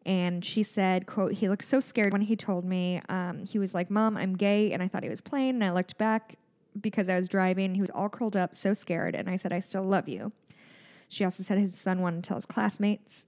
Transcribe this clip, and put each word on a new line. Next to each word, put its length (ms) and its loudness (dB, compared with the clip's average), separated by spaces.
and 400 0
she 180 2
said, 440 2
quote, 260 0
"He 160 0
looked 160 -2
so 160 2
scared 320 0
when 80 2
he 160 0
told 260 -2
me. 460 0
Um, 340 -4
he 160 -4
was 140 -2
like, 180 -2
'Mom, 240 4
I'm 220 0
gay,' 340 4
and 100 -2
I 60 0
thought 160 -4
he 60 -4
was 120 -6
playing, 340 0
and 100 2
I 80 2
looked 240 -2
back 400 0
because 300 0
I 80 4
was 100 2
driving. 480 2
He 60 2
was 80 0
all 180 -2
curled 300 -2
up, 180 0
so 180 2
scared, 400 -2
and 160 -4
I 60 0
said, 160 -2
'I 80 0
still 240 -4
love 240 2
you.'" 240 -6
She 140 0
also 180 -2
said 140 0
his 200 2
son 220 -2
wanted 240 0
to 60 -12
tell 80 -2
his 80 -8
classmates. 840 -2